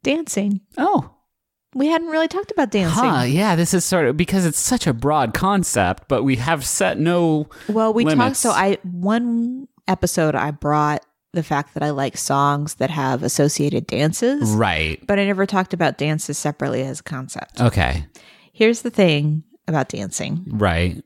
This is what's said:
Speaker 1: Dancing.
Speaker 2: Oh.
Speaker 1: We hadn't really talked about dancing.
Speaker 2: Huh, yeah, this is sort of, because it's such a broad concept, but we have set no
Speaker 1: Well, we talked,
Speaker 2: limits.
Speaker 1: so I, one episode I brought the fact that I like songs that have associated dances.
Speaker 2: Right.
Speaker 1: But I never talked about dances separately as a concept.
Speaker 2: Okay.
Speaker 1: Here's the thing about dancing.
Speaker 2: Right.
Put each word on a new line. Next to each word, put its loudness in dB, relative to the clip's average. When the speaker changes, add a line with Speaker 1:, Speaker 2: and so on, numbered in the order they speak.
Speaker 1:
Dancing. -2
Speaker 2:
Oh. 0
Speaker 1:
We 0
hadn't 0
really 0
talked -6
about 0
dancing. 0
Speaker 2:
Huh, 2
yeah, 2
this 2
is 2
sort 2
of, 2
because 0
it's 0
such 0
a 2
broad 0
concept, 0
but 0
we 2
have -2
set -2
no 2
Speaker 1:
Well, 0
we 2
talked, 4
Speaker 2:
limits. 2
Speaker 1:
so 2
I, 2
one -2
episode 0
I -2
brought 0
the -2
fact -4
that -6
I 0
like -2
songs 0
that -2
have -2
associated 0
dances. 0
Speaker 2:
Right. 0
Speaker 1:
But 2
I 2
never 0
talked -2
about 0
dances -2
separately -2
as -8
a -20
concept. -12
Speaker 2:
Okay. 2
Speaker 1:
Here's 2
the -4
thing 2
about -2
dancing. -8
Speaker 2:
Right. 0